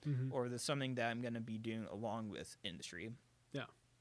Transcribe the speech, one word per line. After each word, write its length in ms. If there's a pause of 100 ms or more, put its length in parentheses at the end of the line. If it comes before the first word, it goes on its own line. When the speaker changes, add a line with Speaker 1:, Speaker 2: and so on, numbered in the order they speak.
Speaker 1:
Mm-hmm. 260
Speaker 2:
Or 140
is 60
this 100
something 340
that 140
I'm 120
gonna 180
be 180
doing 320
along 400
with 340
industry? 460 (420)
Speaker 1:
Yeah. 100 (380)